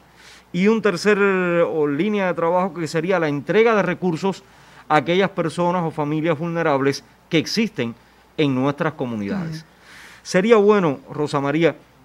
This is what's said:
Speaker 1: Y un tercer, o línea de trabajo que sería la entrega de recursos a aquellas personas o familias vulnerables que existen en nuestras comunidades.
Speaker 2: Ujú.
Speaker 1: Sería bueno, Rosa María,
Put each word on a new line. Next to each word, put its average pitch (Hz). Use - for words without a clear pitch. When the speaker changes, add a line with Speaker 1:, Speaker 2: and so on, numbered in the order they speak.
Speaker 1:
Y 185
un 220
tercer, 202
o 170
línea 190
de 170
trabajo 170
que 165
sería 170
la 160
entrega 170
de 208
recursos 175
a 151
aquellas 170
personas 175
o 160
familias 156
vulnerables 156
que 165
existen 131
en 143
nuestras 143
comunidades. 110
Speaker 2:
Ujú. 160
Speaker 1:
Sería 214
bueno, 202
Rosa 147
María, 143